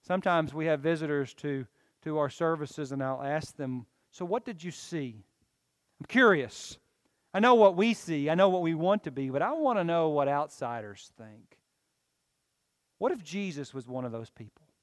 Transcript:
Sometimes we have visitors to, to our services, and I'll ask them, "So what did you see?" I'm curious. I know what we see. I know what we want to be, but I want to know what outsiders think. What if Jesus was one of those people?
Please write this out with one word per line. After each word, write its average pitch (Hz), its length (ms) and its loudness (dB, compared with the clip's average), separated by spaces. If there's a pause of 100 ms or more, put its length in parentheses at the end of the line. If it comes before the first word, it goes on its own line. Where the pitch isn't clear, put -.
Sometimes 170 480 0
we 156 120 -4
have 156 120 2
visitors 147 560 -2
to, 135 320 -6 (380)
to 156 140 -4
our 143 120 0
services, 151 640 -4
and 139 100 -4
I'll 131 220 -4
ask 151 320 -6
them, 127 300 -8 (260)
"So 180 120 -10
what 175 200 -4
did 170 180 -12
you 175 80 -8
see?" 127 540 -10 (760)
I'm - 80 -14
curious. 196 720 4 (540)
I 190 60 -2
know 240 160 8
what 196 220 8
we 214 180 4
see. 151 340 -4
I 160 60 2
know 190 140 6
what 185 140 2
we 165 120 0
want 185 300 0
to 139 80 -8
be, 135 180 -6
but 139 100 -2
I 220 120 0
want 277 260 0
to 175 60 0
know 170 240 2
what 143 180 2
outsiders 120 920 -6
think. 110 420 -20 (1400)
What 202 140 -2
if 233 100 -8
Jesus 156 500 -8
was 127 140 -12
one 127 180 -8
of 120 60 -6
those 113 200 -10
people? - 340 -20 (180)